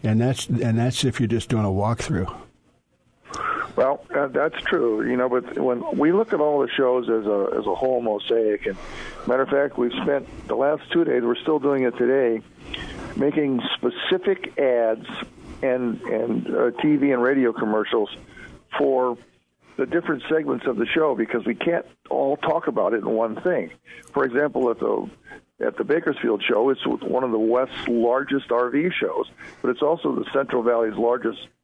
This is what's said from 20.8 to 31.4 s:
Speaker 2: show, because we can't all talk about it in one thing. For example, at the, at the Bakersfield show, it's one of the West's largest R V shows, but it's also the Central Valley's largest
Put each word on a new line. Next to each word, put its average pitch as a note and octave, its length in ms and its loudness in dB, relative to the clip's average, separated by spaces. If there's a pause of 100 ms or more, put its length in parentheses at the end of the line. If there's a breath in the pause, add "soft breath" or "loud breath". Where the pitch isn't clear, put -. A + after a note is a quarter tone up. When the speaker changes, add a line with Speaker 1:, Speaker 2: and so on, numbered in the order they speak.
Speaker 2:
show, D#3 280 2
because A2+ 320 -2
we A#2+ 80 0
can't E3+ 320 0 (240)
all C#3 260 0
talk D#3+ 300 0
about A2 280 2
it A2+ 40 0
in G#2 100 -4
one A2+ 340 0
thing. D3+ 280 0 (420 loud breath)
For C3+ 120 2
example, C3 460 0
at A#2 100 -2
the, G#2+ 280 -2 (520 loud breath)
at - 160 -2
the A2+ 80 -2
Bakersfield C3 580 0
show, A#2+ 280 2
it's - 140 -2
one - 380 -2
of B2+ 80 -2
the A2 80 2
West's A#2+ 480 0
largest B2 640 0
R B2 200 2
V D#3 200 2
shows, - 400 -4 (320 loud breath)
but B2 80 2
it's B2 120 0
also D3+ 340 2
the A2 160 -2
Central C3 320 0
Valley's A#2 320 2
largest A#2 500 0 (180)